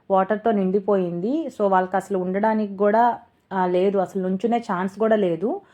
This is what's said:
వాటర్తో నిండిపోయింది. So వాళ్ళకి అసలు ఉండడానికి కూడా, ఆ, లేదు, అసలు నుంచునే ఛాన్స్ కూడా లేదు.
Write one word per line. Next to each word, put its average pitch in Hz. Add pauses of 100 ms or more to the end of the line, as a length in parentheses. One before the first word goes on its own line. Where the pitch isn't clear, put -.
వాటర్తో 202
నిండిపోయింది. 196
So 247
వాళ్ళకి 185
అసలు 190
ఉండడానికి 196
కూడా, 214 (340)
ఆ, 185
లేదు, 185
అసలు 185
నుంచునే 190
ఛాన్స్ 190
కూడా 220
లేదు. 196 (120)